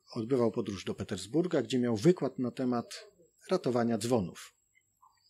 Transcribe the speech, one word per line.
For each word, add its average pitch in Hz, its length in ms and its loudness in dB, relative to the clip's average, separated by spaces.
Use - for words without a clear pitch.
odbywał 117 360 2
podróż 101 340 -4
do 104 100 -4
Petersburga, 123 680 -2
gdzie 120 160 0
miał 120 180 2
wykład 147 420 2
na 120 120 -2
temat 123 560 -4
ratowania 120 480 2
dzwonów. 113 560 -2